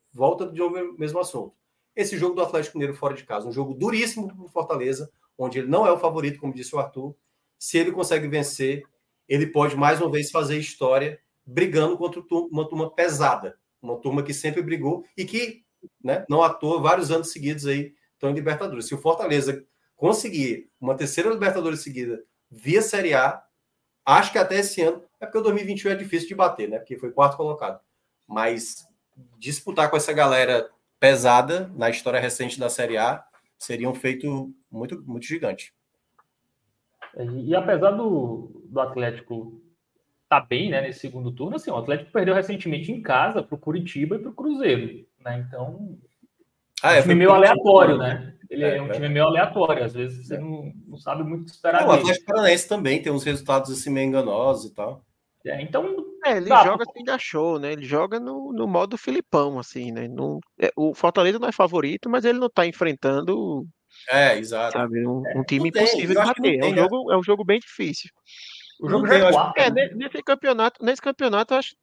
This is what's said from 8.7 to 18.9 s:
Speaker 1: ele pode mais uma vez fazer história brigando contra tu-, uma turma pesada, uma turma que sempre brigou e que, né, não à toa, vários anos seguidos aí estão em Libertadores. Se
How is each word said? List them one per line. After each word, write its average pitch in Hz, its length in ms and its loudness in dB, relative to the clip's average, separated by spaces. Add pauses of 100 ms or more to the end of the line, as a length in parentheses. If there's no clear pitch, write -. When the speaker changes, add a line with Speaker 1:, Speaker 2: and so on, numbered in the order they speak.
Speaker 1:
ele 143 200 0
pode 147 280 0
mais 147 240 4
uma 165 120 -2
vez 147 180 -2
fazer 151 300 -2
história 139 600 -2 (240)
brigando 156 540 0
contra 170 240 -6
tu-, 170 300 -2
uma 156 180 -4
turma 160 220 -6
pesada, 139 640 0 (240)
uma 120 160 -6
turma 139 240 -4
que 139 140 -6
sempre 156 260 -4
brigou 156 420 -4 (140)
e 185 80 -6
que, 220 380 -6 (400)
né, 151 260 -2
não 156 140 4
à 160 100 2
toa, 156 260 -2
vários 160 300 2
anos 160 220 -2
seguidos 147 340 -6
aí 143 300 -4 (180)
estão 139 160 -4
em 143 60 -2
Libertadores. 147 500 -6
Se - 80 -10